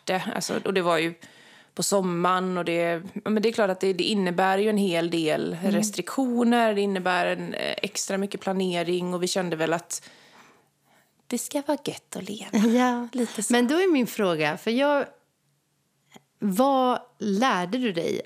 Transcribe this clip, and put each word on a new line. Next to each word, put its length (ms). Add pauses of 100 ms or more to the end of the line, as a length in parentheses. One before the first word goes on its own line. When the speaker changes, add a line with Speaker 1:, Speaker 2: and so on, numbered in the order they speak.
Speaker 1:
det. 160 (120)
Alltså, 200 (100)
och 100
det 80
var 160
ju 160 (600)
på 80
sommaren 760
och 60
det, 380 (220)
ja, 60
men 120
det 60
är 40
klart 180
att 100
det, 120
det 120
innebär 540
ju 120
en 60
hel 340
del 500
Speaker 2:
Mm. 140
Speaker 1:
restriktioner. 1000
Det 60
innebär 460
en, 280
eh, 280
extra 360
mycket 220
planering 720
och 80
vi 60
kände 280
väl 160
att 360 (1160)
det 120
ska 280
vara 180
gött 320
att 120
leva. 400
Speaker 2:
<laughs> 100
Ja. 340
Speaker 1:
Lite 300
så. 100
Speaker 2:
Men 160
då 60
är 180
min 140
fråga, 500
för 140
jag, 340 (1300)
vad 600 (200)
lärde 600
du 140
dig 340